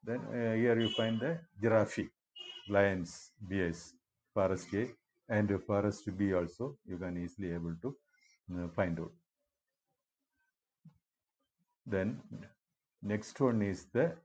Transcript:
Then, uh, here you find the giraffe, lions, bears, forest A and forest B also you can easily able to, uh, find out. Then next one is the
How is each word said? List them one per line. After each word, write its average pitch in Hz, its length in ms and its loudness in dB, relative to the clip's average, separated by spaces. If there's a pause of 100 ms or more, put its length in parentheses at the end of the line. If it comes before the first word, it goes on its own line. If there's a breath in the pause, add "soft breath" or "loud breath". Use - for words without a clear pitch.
Then, 123 240 -2
uh, 117 240 0
here 117 260 6
you 113 120 2
find 113 280 0
the 165 200 -2 (220)
giraffe, 110 460 4 (600)
lions, 98 640 2 (100)
bears, 90 520 -2 (380)
forest 95 440 0
A 117 120 0 (420)
and 107 220 2 (140)
forest 101 500 0
B 98 180 2
also 92 440 -2 (100)
you 92 100 -8
can 90 200 -6
easily 90 340 -6
able 85 300 -4
to, 135 140 -8 (580 soft breath)
uh, 87 220 -6
find 85 240 0
out. 82 120 -8 (2750)
Then 104 360 -2 (800)
next 104 400 -4
one 117 220 4
is 95 280 -2
the 131 220 2 (120)